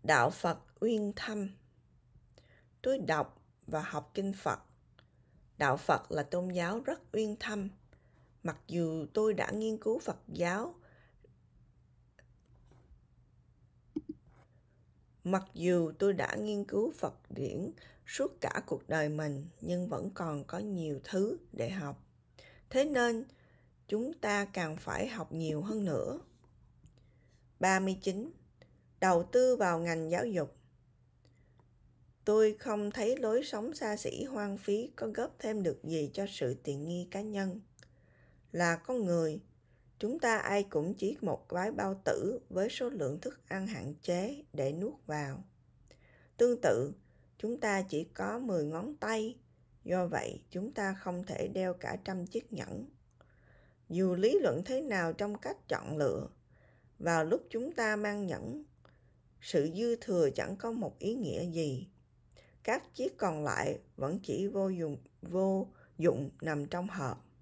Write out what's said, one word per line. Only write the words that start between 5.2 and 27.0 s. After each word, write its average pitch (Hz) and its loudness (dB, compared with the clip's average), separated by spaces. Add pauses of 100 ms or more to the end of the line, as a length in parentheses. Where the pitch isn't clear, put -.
Đạo 139 4
Phật - 2
là 151 0
tôn 180 -2
giáo 180 0
rất 311 -4 (120)
uyên 214 0
thâm. 202 -4 (720)
Mặc 165 -4 (100)
dù 160 0
tôi 214 2
đã - 0
nghiên 220 -2
cứu 220 0
Phật - -4 (100)
giáo, 180 0 (4000)
mặc 190 2 (100)
dù 170 4
tôi 196 4
đã 165 0
nghiên 208 -2
cứu 202 2
Phật - -4 (160)
điển 160 -4 (360)
suốt - -4
cả - -2
cuộc - -4
đời 156 2
mình, 151 -2 (140)
nhưng 175 -2
vẫn - -4
còn 151 -4
có 170 -8
nhiều 170 -4
thứ 202 0 (140)
để 117 -2
học. 175 -6 (640)
Thế 269 4
nên, 240 2 (640)
chúng 233 -2
ta 202 0
càng 170 -4
phải - -2
học 226 -8
nhiều 156 0
hơn 208 -2
nữa. 185 0 (1400)